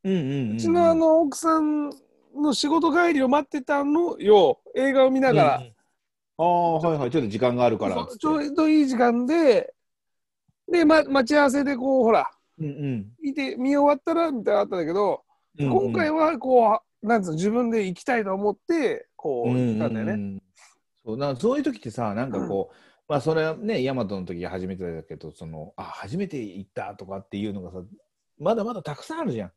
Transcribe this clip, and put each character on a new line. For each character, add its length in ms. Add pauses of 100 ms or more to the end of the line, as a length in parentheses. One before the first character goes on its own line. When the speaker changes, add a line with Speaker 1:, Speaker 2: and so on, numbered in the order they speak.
Speaker 1:
う 60
ん 20
う 40
ん 40
う 20
ん 280
う 20
ん。 40
Speaker 2:
う 20
ち 120
の、 200
あ 40
の、 260
奥 160
さ 220
ん 320 (440)
の 200
仕 140
事 260
帰 200
り 80
を 60
待 160
っ 40
て 140
た 220
の 360
よ。 400 (140)
映 180
画 120
を 60
見 100
な 140
が 100
ら。 140
Speaker 1:
う 20
ん 40
う 20
ん。 60 (640)
あ 40
ー、 440
は 80
い 40
は 80
い。 40
ち 60
ょ 60
っ 20
と 40
時 120
間 160
が 80
あ 60
る 80
か 100
ら 80
っ 100
つ 40
っ 40
て。 60
Speaker 2:
そ 160
う、 60
ち 60
ょ 40
う 20
ど 140
い 140
い 40
時 100
間 300
で、 480 (960)
で、 140
ま-、 180
待 240
ち 100
合 60
わ 80
せ 140
で 120
こ 260
う、 20
ほ 80
ら、 180 (280)
Speaker 1:
う 40
ん 40
う 40
ん。 560
Speaker 2:
い 60
て、 240
見 180
終 140
わ 100
っ 60
た 100
ら 160
み 140
た 80
い 20
な 40
の 20
あ 40
っ 40
た 80
ん 40
だ 40
け 80
ど、 320 (340)
Speaker 1:
う 40
ん 40
う 20
ん。 40
Speaker 2:
今 220
回 160
は 280
こ 420 (220)
う、 40
な 120
ん 40
つ 60
う 20
の、 60
自 140
分 200
で 160
行 140
き 40
た 140
い 60
と 100
思 180
っ 40
て、 600
こ 300
う、 40
行 260
っ 20
た 100
ん 60
だ 60
よ 60
ね。 60
Speaker 1:
う 40
ん 40
う 20
ん 120
う 20
ん。 60 (640)
そ 100
う、 20
な 160
ん 40
か 40
そ 140
う 20
い 40
う 20
時 160
っ 20
て 100
さ、 240
な 120
ん 40
か 160
こ 240
う、 40
Speaker 2:
う 20
ん。 100 (220)
Speaker 1:
ま 80
あ、 60
そ 120
れ 100
は 120
ね、 260
ヤ 120
マ 100
ト 160
の 60
時 160
が 80
初 160
め 100
て 180
だ 100
け 120
ど、 140
そ 160
の、 300
あ、 80
初 340
め 100
て 140
行 240
っ 40
た 260
と 100
か 120
っ 100
て 100
い 100
う 60
の 80
が 80
さ、 80 (600)
ま 160
だ 100
ま 100
だ 80
た 120
く 100
さ 120
ん 40
あ 40
る 80
じ 80
ゃ 60
ん。 100